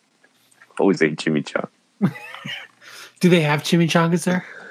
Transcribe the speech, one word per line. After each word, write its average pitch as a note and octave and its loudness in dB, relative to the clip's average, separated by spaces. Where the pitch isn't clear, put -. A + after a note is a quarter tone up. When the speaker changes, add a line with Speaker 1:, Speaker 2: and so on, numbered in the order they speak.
Speaker 1:
Jose D#2+ 2
Chimichanga. D#2 -4
Speaker 2:
Do F#3 6
they F3 6
have D3+ 0
chimichangas E3+ 2
there? F3+ -2